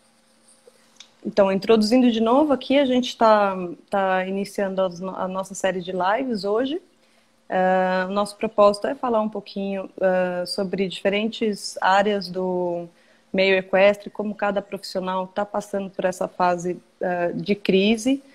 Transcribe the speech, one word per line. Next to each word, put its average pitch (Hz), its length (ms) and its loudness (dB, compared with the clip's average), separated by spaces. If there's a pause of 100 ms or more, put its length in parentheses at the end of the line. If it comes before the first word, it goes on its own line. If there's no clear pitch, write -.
(1200)
então, 196 280 2
introduzindo 226 580 4
de 226 100 2
novo 269 320 4
aqui, 262 260 2
a 285 80 4
gente 247 300 0
tá, 208 380 4 (340)
tá 185 380 0
iniciando 190 560 -4
as 175 180 -4
no-, 185 160 -8
a 185 120 -4
nossa 190 260 -8
série 185 260 -2
de 180 120 -8
lives 202 520 -2
hoje. 262 360 -2 (680)
É, 185 600 0
o 190 40 -6
nosso 202 240 -2
propósito 208 500 2
é 277 80 -4
falar 240 260 -2
um 214 80 -2
pouquinho, 196 640 -8 (100)
é, 180 460 0
sobre 190 420 -2
diferentes 208 920 -4
áreas 196 480 2
do 180 580 -4 (460)
meio 190 240 4
equestre, 196 540 2
como 208 240 -6
cada 202 280 -2
profissional 185 640 -6
tá 208 180 -6
passando 202 460 -6
por - 140 -6
essa 185 240 -4
fase, 180 520 -2 (200)
é, 175 320 -2
de 170 220 -2
crise, 220 680 2 (120)